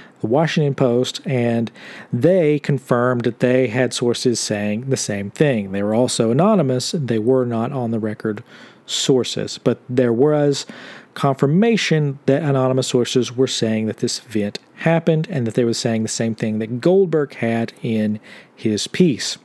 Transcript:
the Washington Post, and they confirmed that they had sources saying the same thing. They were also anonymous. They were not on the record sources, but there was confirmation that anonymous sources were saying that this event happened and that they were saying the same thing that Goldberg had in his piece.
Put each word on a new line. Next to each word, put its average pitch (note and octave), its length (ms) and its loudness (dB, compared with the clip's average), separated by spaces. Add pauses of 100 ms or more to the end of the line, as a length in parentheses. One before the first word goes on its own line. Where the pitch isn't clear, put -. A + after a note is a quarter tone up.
(220)
the A2 40 -2
Washington D3 480 0
Post, B2+ 520 0
and A#2+ 440 0 (400)
they D3+ 480 4
confirmed B2 680 0
that A#2 160 -4
they B2+ 260 2
had A#2+ 260 -2
sources A#2+ 480 0
saying G#2 480 -4
the C3 80 0
same G2+ 340 -6
thing. A2 420 0
They G2 100 -2
were G#2 120 0
also A#2+ 360 2
anonymous. C#3 640 2
They A#2+ 260 -2
were B2+ 260 2
not A#2+ 280 -2
on B2 180 -4
the A2+ 80 -2
record G#2+ 440 -4 (440)
sources, - 720 -2
but - 280 0
there B2 280 2
was D3 500 2 (480)
confirmation D3+ 1120 2
that C#3 160 4
anonymous C3 460 0
sources A#2+ 480 0
were C3 100 2
saying A2 400 -2
that G#2 120 -6
this - 220 -4
event G#2 380 -4 (180)
happened E3 540 0
and B2 160 -2
that A2+ 80 -4
they B2+ 100 2
were A#2 80 2
saying A2+ 300 -2
the A2+ 60 -2
same A2+ 260 -4
thing A2 240 -4
that A2+ 220 -6
Goldberg E3 540 2
had A2+ 380 -2 (100)
in G#2+ 360 -2 (380)
his G#2+ 320 -2
piece. - 560 0